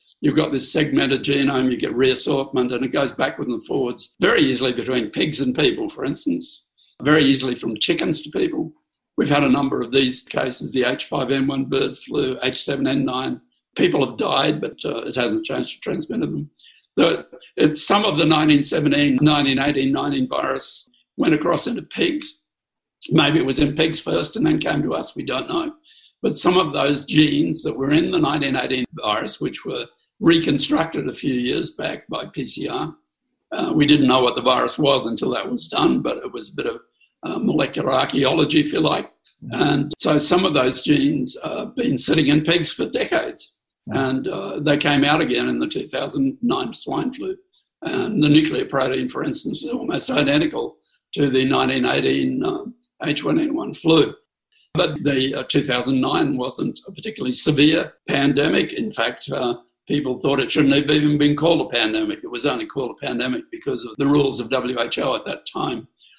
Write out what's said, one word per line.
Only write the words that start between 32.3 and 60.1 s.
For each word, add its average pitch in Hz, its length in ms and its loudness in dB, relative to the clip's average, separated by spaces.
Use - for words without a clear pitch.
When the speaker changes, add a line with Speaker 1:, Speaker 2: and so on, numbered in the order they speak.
Speaker 1:
C - 240 -6
R, 135 260 -6
uh, - 220 -2
we 151 120 4
didn't 143 220 6
know 127 140 6
what 123 140 2
the 123 60 -6
virus 123 360 2
was 139 280 2
until 117 240 -2
that 113 180 -4
was - 200 -6
done, - 340 2
but 117 160 -4
it - 140 -10
was 117 180 -12
a - 40 -20
bit 120 120 -6
of, 117 140 -6
uh, - 140 -6
molecular - 520 0
archaeology, 139 680 2
if 147 120 0
you 165 80 0
like. 160 300 0
Speaker 2:
Mm. 143 280 0
Speaker 1:
And 147 240 0
so 151 220 2
some 175 260 2
of 175 80 2
those 131 300 0
genes, 139 600 2
uh, - 180 -8
have - 140 -10
been - 220 0
sitting 151 300 2
in 147 180 4
pigs 170 280 0
for - 160 -4
decades. - 680 -4
Speaker 2:
Mm. 135 200 -2
Speaker 1:
And, 131 200 -2
uh, - 320 -6
they 147 160 2
came 147 260 2
out 151 180 4
again 123 280 0
in 120 100 -2
the - 80 0
two - 200 -6
thousand 139 540 -4
nine 120 320 -2
swine - 380 -4
flu. 95 260 -8
And 127 400 0
the 151 60 6
nuclear 147 360 4
protein, 131 440 0
for 135 160 -6
instance, - 400 -6
is - 80 -6
almost - 360 -4
identical 156 680 0
to 143 140 2
the 131 160 2
nineteen 131 400 0
eighteen, 135 600 0
um, - 300 -4
H 151 200 -4
one 160 160 2
N - 160 -2
one - 180 -6
flu. 160 400 4
But 151 280 -2
the, 135 320 0
uh, 131 140 -6
two 143 140 2
thousand 127 380 0
nine 139 360 0
wasn't - 500 -4
a - 60 -16
particularly 127 420 -6
severe 151 600 2
pandemic. 139 640 2
In 110 200 -4
fact, 117 380 -4
uh, 123 260 -4
people 135 320 -2